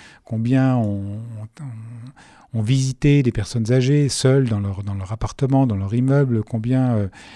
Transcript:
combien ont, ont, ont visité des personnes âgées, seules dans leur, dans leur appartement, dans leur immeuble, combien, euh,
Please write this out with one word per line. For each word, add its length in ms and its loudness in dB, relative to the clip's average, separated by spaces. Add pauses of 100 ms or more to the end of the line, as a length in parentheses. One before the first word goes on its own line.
(240)
combien 540 2
ont, 400 -2
ont, 1400 -14
ont 40 0
visité 640 2
des 100 2
personnes 400 -2
âgées, 340 4
seules 400 2
dans 140 0
leur, 220 -6
dans 100 -6
leur 180 -8
appartement, 560 0
dans 80 0
leur 180 -4
immeuble, 500 2
combien, 520 0
euh, 120 0 (280)